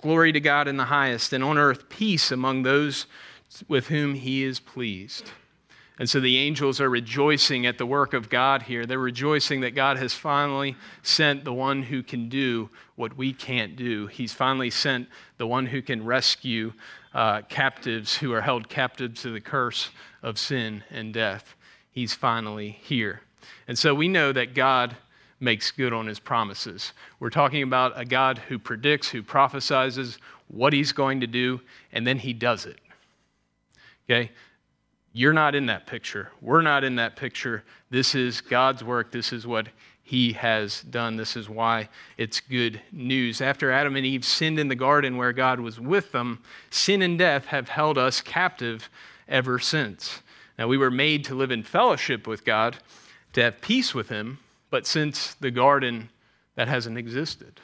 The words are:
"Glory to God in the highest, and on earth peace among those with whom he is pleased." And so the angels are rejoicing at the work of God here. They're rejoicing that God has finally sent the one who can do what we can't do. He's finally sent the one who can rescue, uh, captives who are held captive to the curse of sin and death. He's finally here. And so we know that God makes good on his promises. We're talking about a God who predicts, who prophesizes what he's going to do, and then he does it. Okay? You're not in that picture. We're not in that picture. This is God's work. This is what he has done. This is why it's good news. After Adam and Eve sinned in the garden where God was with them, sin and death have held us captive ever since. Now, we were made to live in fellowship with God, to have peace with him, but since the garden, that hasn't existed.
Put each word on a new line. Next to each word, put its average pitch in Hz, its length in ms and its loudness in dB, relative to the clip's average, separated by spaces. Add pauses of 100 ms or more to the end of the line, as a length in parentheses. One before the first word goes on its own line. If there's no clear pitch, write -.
"Glory 160 300 6
to 151 80 4
God 143 280 4
in 139 100 -2
the 131 80 2
highest, 135 480 0
and 131 100 0
on 147 140 2
earth 139 320 4
peace 202 420 0
among 131 320 0
those 143 420 2 (640)
with 135 200 0
whom 147 260 0
he 131 300 -2
is 131 160 -4
pleased." 104 720 -10 (680)
And 120 100 -4
so 143 100 2
the 127 200 4
angels 143 420 0
are 135 80 4
rejoicing 123 760 2
at 123 120 0
the 123 80 -4
work 139 280 0
of 113 160 -2
God 131 340 4
here. 120 220 -6
They're 131 120 -4
rejoicing 135 640 0
that 123 140 -4
God 135 220 2
has 127 160 -4
finally 139 640 -2 (280)
sent 143 400 2
the 131 100 -6
one 135 300 0
who 127 180 -6
can 120 280 -8
do 123 400 -2 (260)
what 120 200 -6
we 131 160 -4
can't 120 440 -4
do. 117 320 -4
He's 113 260 -8
finally 131 380 0
sent 127 360 -2 (300)
the 120 80 -4
one 123 220 0
who 123 160 -4
can 113 200 -4
rescue, 113 680 0 (400)
uh, 107 280 2
captives 120 760 -4
who 123 160 -2
are 110 80 0
held 120 280 -2
captive 127 460 -4
to 127 140 -10
the 110 100 -8
curse 123 520 -4 (320)
of 117 160 -6
sin 110 500 -4
and 110 240 -10
death. 107 400 -4 (380)
He's 123 240 -4
finally 107 560 -2 (100)
here. 113 400 -4 (460)
And 123 100 -6
so 147 160 4
we 156 140 2
know 160 240 2
that 127 240 -2
God 127 420 2 (420)
makes 117 300 0
good 123 240 -2
on 110 140 -4
his 104 120 -10
promises. 104 720 -4 (280)
We're 120 100 -4
talking 143 320 2
about 127 340 2
a 123 80 -8
God 131 360 2
who 123 180 -8
predicts, 127 520 0
who 117 120 -8
prophesizes 131 960 0 (300)
what 123 260 2
he's 139 180 2
going 135 300 0
to 120 60 -2
do, 123 340 -2 (300)
and 113 140 -4
then 131 120 2
he 123 160 -6
does 113 320 0
it. - 140 -16 (1300)
Okay? 120 220 2 (840)
You're 139 180 4
not 151 200 4
in 139 140 0
that 98 180 -4
picture. - 460 -12 (100)
We're 156 220 4
not 143 200 4
in 127 120 0
that 117 200 -2
picture. 117 480 -8 (280)
This 123 240 2
is 123 260 -2
God's 123 420 2
work. 120 280 -4
This 120 200 -6
is 117 140 -10
what 110 220 -2 (340)
he 123 320 2
has 110 480 0
done. 120 360 -4
This 110 200 -8
is 107 100 -12
why 113 420 0 (280)
it's 113 220 -4
good 117 420 -2 (100)
news. 127 480 -2
After 139 320 0
Adam 139 240 2
and 135 120 -2
Eve 131 180 -2
sinned 160 320 0
in 151 100 2
the 131 80 0
garden 135 400 4
where 123 160 0
God 127 280 2
was 117 200 -8
with 170 320 0
them, 120 300 -4 (300)
sin 190 320 2
and 175 160 2
death 151 260 4
have 131 240 -4
held 151 300 2
us 127 220 2
captive 120 680 -2 (380)
ever 127 320 0
since. - 640 -4 (340)
Now, 113 100 -2
we 131 100 4
were 135 140 4
made 147 340 2
to 135 100 -6
live 131 160 0
in 113 120 -4
fellowship 156 640 0
with 110 180 -6
God, 113 320 2 (560)
to 123 80 4
have 120 200 2
peace 247 320 0
with 113 160 -6
him, 113 300 -8 (300)
but 127 160 0
since - 500 -2
the 131 160 -4
garden, 123 580 4 (460)
that 120 120 0
hasn't 120 300 -2
existed. 123 680 -8